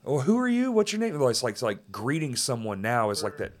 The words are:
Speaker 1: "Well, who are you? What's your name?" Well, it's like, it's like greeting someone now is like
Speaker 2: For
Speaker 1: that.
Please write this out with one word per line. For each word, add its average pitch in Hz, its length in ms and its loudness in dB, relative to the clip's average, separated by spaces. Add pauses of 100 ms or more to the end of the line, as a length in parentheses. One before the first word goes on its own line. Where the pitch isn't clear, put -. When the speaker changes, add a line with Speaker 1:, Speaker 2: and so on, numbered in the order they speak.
Speaker 1:
"Well, 139 180 0
who 202 160 4
are 254 100 2
you? 247 240 2
What's 214 220 2
your 214 60 -2
name?" 220 200 -2
Well, 131 100 6
it's 113 140 0
like, 113 100 0
it's - 100 -8
like 104 280 -4
greeting 131 440 -2
someone 110 460 -4
now 113 280 2
is 98 140 -2
like 104 100 -4
Speaker 2:
For - 100 -6
Speaker 1:
that. - 160 -8